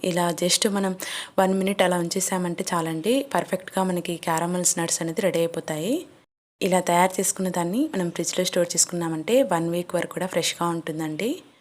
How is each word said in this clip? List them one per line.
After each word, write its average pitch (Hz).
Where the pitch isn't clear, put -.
ఇలా 175
just 180
మనం 196
వన్ 190
మినిట్ 190
అలా 180
ఉంచేసామంటే 180
చాలండి, 165
పర్ఫెక్ట్గా 185
మనకి 175
క్యారమెల్స్ 170
నట్స్ 165
అనేది 165
రెడీ 165
అయిపోతాయి. 165
ఇలా 180
తయారు 180
చేసుకున్న 185
దాన్ని 175
మనం 185
ఫ్రిడ్జ్లో 185
స్టోర్ 175
చేసుకున్నామంటే 165
వన్ 165
వీక్ 175
వరకు -
కూడా 180
ఫ్రెష్గా 170
ఉంటుందండి. 160